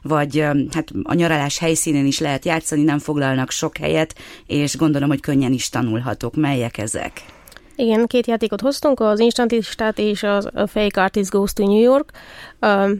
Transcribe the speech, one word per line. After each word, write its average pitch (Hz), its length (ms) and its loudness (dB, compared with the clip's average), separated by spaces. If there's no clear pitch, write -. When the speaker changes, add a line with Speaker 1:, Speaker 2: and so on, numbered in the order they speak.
Speaker 1:
vagy, 147 360 0
ö, 147 220 2
hát 160 200 -6
a - 120 -4
nyaralás 160 440 0
helyszínén 156 480 0
is 135 120 0
lehet 143 260 -2
játszani, 160 380 0
nem 151 160 2
foglalnak 135 520 -2
sok - 260 -6
helyet, 156 380 -2
és 147 300 -2
gondolom, 147 320 2
hogy 139 120 0
könnyen 135 320 0
is 123 160 -2
tanulhatók. 117 680 -4
Melyek 139 440 -2
ezek? - 440 -6
Speaker 2:
Igen, 226 280 2
két 240 200 0
játékot 220 340 -2
hoztunk, 277 400 0
az 214 200 2
Instantistát 226 800 0
és 208 240 -2
az, 202 320 0
a 208 120 0
Fake 202 360 0
Artist 196 280 0
Goes 202 220 0
to 208 100 -2
New 202 180 4
York. 262 300 4
Ö, 202 420 2